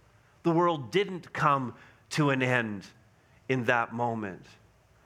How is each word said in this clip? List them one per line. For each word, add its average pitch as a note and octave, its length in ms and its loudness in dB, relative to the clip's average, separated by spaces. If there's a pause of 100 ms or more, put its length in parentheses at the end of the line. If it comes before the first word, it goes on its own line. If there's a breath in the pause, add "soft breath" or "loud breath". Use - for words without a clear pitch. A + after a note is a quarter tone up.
(420 soft breath)
The E3+ 80 2
world E3 400 2
didn't F#3 420 -4
come C3+ 420 2 (360 loud breath)
to D3 200 2
an C3 120 0
end A2+ 420 0 (640 soft breath)
in B2+ 180 0
that A#2+ 260 0
moment. A2+ 520 -6 (600 soft breath)